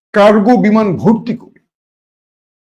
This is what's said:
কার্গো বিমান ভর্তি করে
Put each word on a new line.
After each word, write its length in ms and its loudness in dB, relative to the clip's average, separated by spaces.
কার্গো 440 2
বিমান 380 0
ভর্তি 420 -2
করে 120 -20